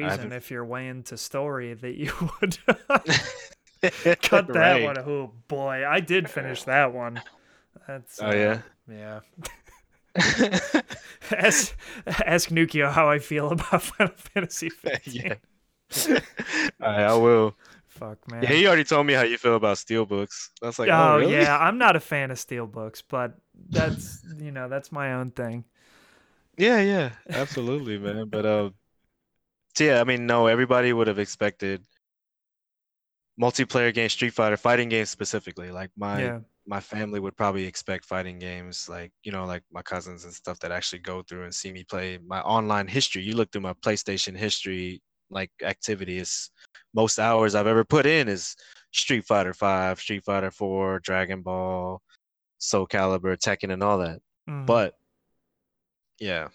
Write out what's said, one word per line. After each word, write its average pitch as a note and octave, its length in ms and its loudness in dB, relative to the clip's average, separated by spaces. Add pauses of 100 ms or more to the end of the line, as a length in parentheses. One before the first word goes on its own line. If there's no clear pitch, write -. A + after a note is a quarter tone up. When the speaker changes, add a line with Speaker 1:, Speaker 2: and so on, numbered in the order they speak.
Speaker 1:
I D3 80 -4
Speaker 2:
reason B2 220 -6
Speaker 1:
haven't - 20 -10
Speaker 2:
if B2 180 -14
you're A#2+ 140 -8
way B2 240 -8
into B2+ 280 -14
story C3+ 580 -6
that B2 220 -10
you D3 240 -6
<laughs> E3+ 200 -4
would F#3+ 160 0 (100)
Speaker 1:
<laughs> - 1500 0
Speaker 2:
cut F#3+ 320 4
that E3+ 280 6
Speaker 1:
Right. - 0 -
Speaker 2:
one. C#3+ 160 0
Oh, C3+ 360 -6 (140)
boy. C3+ 400 -4
I D#3 120 2
did F3 300 0
finish C3 340 -8
that C3 300 4
one. A#2+ 300 -8 (640)
That's, C3+ 340 -14
Speaker 1:
Oh, G#2+ 100 0
Speaker 2:
uh, - 0 -
Speaker 1:
yeah? G#2 300 2 (280)
Speaker 2:
yeah. G#2+ 320 -16 (920)
Speaker 1:
<laughs> - 1160 0
Speaker 2:
Ask, G#3 440 2 (500)
ask E3+ 240 2
Nukio D#3+ 420 2
how D3+ 180 6
I D3 100 4
feel D3 320 -4
about E3+ 300 0
<laughs> - 20 -10
Final - 320 0
Fantasy - 540 -6
Speaker 1:
<laughs> - 0 -
Speaker 2:
fifteen. B2+ 540 -8
Speaker 1:
Yeah. F#3 120 -6 (540)
<laughs> - 160 -4 (760)
All A2 100 0
right, G#2 140 0
I G#2+ 100 6
will. A2+ 400 6 (320)
Speaker 2:
Fuck, - 400 -16 (140)
Speaker 1:
Yeah, B2 80 0
Speaker 2:
man. C#3 40 4
Speaker 1:
he E3+ 140 6
already E3 180 6
told D3 220 4
me C#3+ 60 4
how C3 100 6
you A#2 140 2
feel A#2 180 4
about G#2 220 2
steelbooks. G#2 720 -2 (140)
I A#2 40 -6
was A#2+ 120 -8
like, - 140 2
"Oh, D#3+ 140 6
Speaker 2:
Oh, D3+ 100 6
Speaker 1:
really?" D3 300 4
Speaker 2:
yeah, D3 100 4
I'm F3 200 2
not A#3 180 6
a D#3+ 40 0
fan C#3 320 -4
of B2 60 -8
steelbooks, A2+ 720 -10
but B2 280 -4 (180)
that's, - 720 -4
Speaker 1:
<laughs> D#3+ 140 -16
Speaker 2:
you D3+ 140 -12
know, B2+ 180 -8
that's C#3 220 -6
my C#3 220 -4
own B2+ 180 -4
thing. A#2+ 340 -8 (920)
Speaker 1:
Yeah, G#3+ 240 6
yeah, F3+ 340 0 (160)
absolutely, B2+ 640 -4
man. G#2 320 -6
But, G#2+ 160 -2
uh, G#2+ 240 2 (1120)
yeah, D3+ 220 6
I - 20 4
mean, A#2+ 220 0
no, A#2+ 220 6
everybody B2 460 4
would A#2 140 4
have G2+ 120 0
expected G2 680 -4 (1500)
multiplayer A#2+ 540 2
games, A2+ 200 0
Street B2 200 -2
Fighter, G#2+ 240 2
fighting A#2+ 320 2
games A2+ 200 0
specifically. F#2 640 -8
Like, F2+ 260 -12
my G#2 340 -4
Speaker 2:
Yeah. A#2 100 -10 (240)
Speaker 1:
my G2+ 140 -8
family G#2 400 -8
would G2 160 -8
probably G2 300 -2
expect F#2 400 -10
fighting F#2 320 -8
games, F2+ 500 -12
like, F2 240 -14 (120)
you G#2+ 80 -10
know, F#2+ 140 -8
like, F2+ 260 -8
my F2 100 -14
cousins F2 440 -12
and F2 80 -18
stuff - 260 -12
that E2+ 120 -8
actually F2 280 -6
go F#2 240 -10
through F2+ 200 -14
and F2 120 -12
see F#2+ 160 -10
me F#2 120 -16
play F#2 440 -8
my F#2 140 -6
online G#2 460 0
history. C3 360 -2
You G#2+ 120 -4
look A2+ 160 0
through G2+ 100 -6
my F#2 120 -6
PlayStation G2 640 -4
history, F#2 640 -6 (300)
like, F#2+ 200 -8 (120)
activity, F#2+ 560 -6
it's, - 320 -8 (420)
most A2 240 2
hours A2 380 4
I've G#2 120 2
ever A2+ 160 6
put D3 220 4
in D3 220 4
is G2 280 -6 (380)
Street - 320 0
Fighter F#2+ 300 2
five, F#2 440 0
Street G2+ 240 -8
Fighter F#2+ 280 -2
four, F#2+ 480 -2
Dragon F#2 420 -4
Ball, F#2 640 -6 (560)
Soul F#2+ 280 -2
Calibur, F#2 500 0
Tekken, G2 360 -2
and F#2 100 -2
all G2+ 160 4
that. E2+ 220 -4 (280)
Speaker 2:
Mm-hmm. C#3+ 200 -4
Speaker 1:
But, A2+ 260 4 (1200)
yeah, F2 360 -4